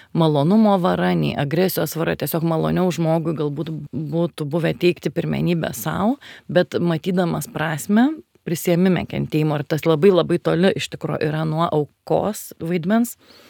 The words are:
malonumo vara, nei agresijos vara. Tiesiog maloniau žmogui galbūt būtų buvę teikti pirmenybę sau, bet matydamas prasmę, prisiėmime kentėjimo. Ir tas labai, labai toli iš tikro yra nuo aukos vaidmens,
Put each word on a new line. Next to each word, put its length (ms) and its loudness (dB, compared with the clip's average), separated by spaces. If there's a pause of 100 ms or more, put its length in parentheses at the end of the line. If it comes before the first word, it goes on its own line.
(120)
malonumo 640 4
vara, 360 0
nei 200 0
agresijos 640 -2
vara. 200 -2
Tiesiog 300 -4
maloniau 460 0
žmogui 440 0
galbūt 360 -6 (160)
būtų 580 -4
buvę 300 -2
teikti 340 0
pirmenybę 640 -2
sau, 420 -2 (280)
bet 320 0
matydamas 760 0
prasmę, 600 0 (340)
prisiėmime 640 2
kentėjimo. 520 -2
Ir 80 -6
tas 180 -2
labai, 300 6
labai 240 2
toli 380 2
iš 160 -6
tikro 260 -6
yra 260 -2
nuo 220 0
aukos 920 -2
vaidmens, 600 -2 (340)